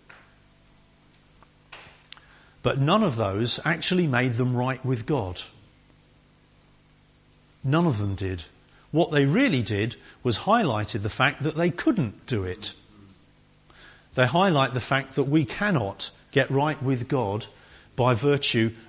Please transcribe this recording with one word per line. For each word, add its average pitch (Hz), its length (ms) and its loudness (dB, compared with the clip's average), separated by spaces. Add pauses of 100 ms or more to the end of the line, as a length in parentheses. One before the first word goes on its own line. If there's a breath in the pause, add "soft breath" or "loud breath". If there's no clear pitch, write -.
(2750 loud breath)
but 127 160 0
none 175 240 4
of 139 140 0
those 110 480 0
actually 165 420 0
made 123 280 0
them 123 200 0
right 127 300 -2
with 123 200 -2
God. 104 360 -4 (2250)
None 156 260 2
of 123 100 0
them 101 180 -2
did. 92 260 -4 (500 soft breath)
What 165 200 0
they 143 140 4
really 165 380 2
did 107 340 -2 (260 loud breath)
was 120 160 -2
highlighted 120 640 0
the 104 80 -4
fact 135 340 0
that 147 140 -4
they 170 140 0
couldn't 180 540 -2
do 104 200 -4
it. 90 260 -8 (1400 loud breath)
They 127 120 4
highlight 143 480 2
the 123 80 -2
fact - 340 -2
that 143 80 2
we 143 220 2
cannot 143 680 -2 (200 soft breath)
get 139 200 2
right 143 300 0
with 127 260 -2
God 107 380 -2 (500 loud breath)
by 123 180 4
virtue 120 600 2 (160 loud breath)